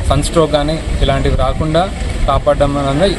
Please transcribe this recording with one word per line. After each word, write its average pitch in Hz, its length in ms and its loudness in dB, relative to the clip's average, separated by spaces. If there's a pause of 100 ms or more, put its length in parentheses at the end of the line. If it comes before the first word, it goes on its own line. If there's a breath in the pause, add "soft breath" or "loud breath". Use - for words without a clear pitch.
సన్ 143 140 2
స్ట్రోక్ 156 300 0
కానీ 151 260 0 (240)
ఇలాంటివి 135 340 2
రాకుండా 156 520 0 (400)
కాపాడడం 143 500 2
అనేది 143 400 0